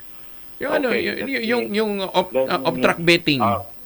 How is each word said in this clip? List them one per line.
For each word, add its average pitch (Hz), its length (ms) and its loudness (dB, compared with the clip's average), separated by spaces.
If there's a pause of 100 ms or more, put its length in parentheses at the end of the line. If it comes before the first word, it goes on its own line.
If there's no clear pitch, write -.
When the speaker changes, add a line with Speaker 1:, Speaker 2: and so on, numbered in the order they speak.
(560)
Speaker 1:
Yung 277 160 -6
ano, 294 160 0
Speaker 2:
Okay, 220 140 0
Speaker 1:
yung, 202 140 -4
Speaker 2:
let 247 280 -6
Speaker 1:
yung, 233 200 0
Speaker 2:
me, 214 120 -4
Speaker 1:
yung 214 160 0 (120)
op-, 180 280 0
Speaker 2:
let - 140 0
Speaker 1:
ah, 165 100 -2
Speaker 2:
me, - 80 -4
Speaker 1:
off-track 143 360 2
betting. 165 380 4
Speaker 2:
ah, 117 240 2 (240)